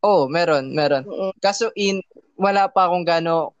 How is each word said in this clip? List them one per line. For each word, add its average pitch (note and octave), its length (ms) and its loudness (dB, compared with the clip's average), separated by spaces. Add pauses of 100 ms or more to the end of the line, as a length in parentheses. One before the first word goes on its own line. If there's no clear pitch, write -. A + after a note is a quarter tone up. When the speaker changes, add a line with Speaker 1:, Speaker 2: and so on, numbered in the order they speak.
Speaker 1:
Oo, C4+ 240 4
meron, D3+ 420 0
meron. C#3+ 320 0
Speaker 2:
Mm-mm. F#3+ 280 -6 (100)
Speaker 1:
Kaso G3+ 320 -2
in, G3 320 -2 (320)
wala G3 320 2
pa F#3+ 160 2
akong F3+ 180 0
gano E3 560 0